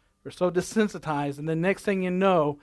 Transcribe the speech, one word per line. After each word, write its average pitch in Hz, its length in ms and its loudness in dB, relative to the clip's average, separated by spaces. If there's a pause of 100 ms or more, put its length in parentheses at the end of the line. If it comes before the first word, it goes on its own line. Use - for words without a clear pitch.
(240)
We're - 80 -12
so 180 180 0
desensitized, 160 880 -2
and 151 100 -6
then 160 120 0
next 190 240 0
thing 190 180 0
you 185 80 -2
know, 180 520 2